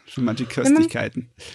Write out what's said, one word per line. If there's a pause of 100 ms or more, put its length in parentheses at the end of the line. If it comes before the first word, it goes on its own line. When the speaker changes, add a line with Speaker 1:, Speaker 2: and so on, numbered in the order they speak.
Speaker 1:
Für
manche
Speaker 2:
Wenn
man
Speaker 1:
Köstlichkeiten. (240)